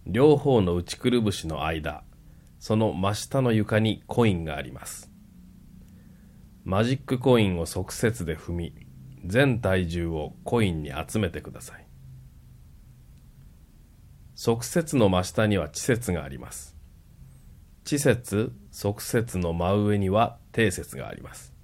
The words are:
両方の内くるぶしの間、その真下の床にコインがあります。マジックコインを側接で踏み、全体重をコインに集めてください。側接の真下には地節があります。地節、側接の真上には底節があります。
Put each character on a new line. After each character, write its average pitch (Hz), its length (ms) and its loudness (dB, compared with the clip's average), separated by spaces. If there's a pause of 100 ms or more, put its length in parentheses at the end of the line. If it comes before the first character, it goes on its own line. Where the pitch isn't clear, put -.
両 143 280 6
方 131 240 4
の 87 120 2
内 87 220 -2
く 123 160 0
る 120 100 4
ぶ 104 120 0
し - 160 -6
の 73 160 -4
間、 76 400 -4 (540)
そ 107 180 0
の 107 160 2
真 95 200 0
下 - 280 -2
の 123 100 2
床 107 300 2
に 110 260 0
コ 120 180 2
イ 104 80 4
ン 82 120 -2
が 73 100 -6
あ 73 60 -6
り 64 100 -10
ま 64 140 -14
す。 - 260 -14 (1500)
マ 104 220 2
ジ 127 100 0
ッ - 80 -10
ク 127 160 -2
コ 127 200 4
イ 107 60 6
ン 90 140 0
を 82 60 -2
側 - 280 -6
接 110 300 -2
で 80 140 -4
踏 - 160 -8
み、 85 200 -6 (520)
全 120 340 4
体 95 260 2
重 85 220 -2
を 78 260 -6 (120)
コ 120 160 2
イ 98 100 2
ン 80 100 -4
に 73 120 -10 (120)
集 - 140 -2
め 95 100 2
て 76 120 -8
く - 100 -14
だ - 80 -16
さ - 180 -18
い。 - 80 -20 (2500)
側 117 280 0
接 160 320 -2
の 110 140 6
真 90 160 2
下 110 200 0
に 104 120 2
は 78 100 -2
地 - 140 -10
節 117 320 0
が 78 100 -2
あ 69 60 -10
り 67 80 -12
ま - 160 -14
す。 - 240 -16 (1080)
地 147 160 0
節、 113 540 0 (180)
側 - 300 -4
接 117 360 -2
の 87 140 0
真 85 240 2
上 104 240 2
に 95 100 0
は 104 280 2 (180)
底 107 160 4
節 - 240 -10
が 62 140 -10
あ 50 40 -10
り - 80 -14
ま - 120 -16
す。 - 200 -20 (100)